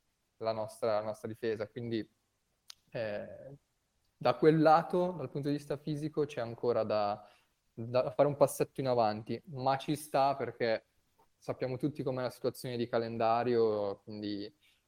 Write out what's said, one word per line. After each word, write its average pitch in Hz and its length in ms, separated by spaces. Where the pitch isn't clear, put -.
la 110 160
nostra, 107 480
la 110 60
nostra 107 200
difesa, 110 400
quindi, 117 420
eh, 107 640
da 151 180
quel 156 280
lato, 170 560
dal 135 100
punto 143 200
di 143 80
vista 143 200
fisico, 147 480
c'è 139 160
ancora 117 440
da, 107 440
da 120 380
fare 143 180
un 139 80
passetto - 440
in 135 60
avanti, 113 640
ma 135 280
ci 147 200
sta 139 400
perché 117 500
sappiamo 127 400
tutti 143 260
com'è 131 200
la 123 80
situazione 127 480
di 117 100
calendario, 113 1120
quindi 104 480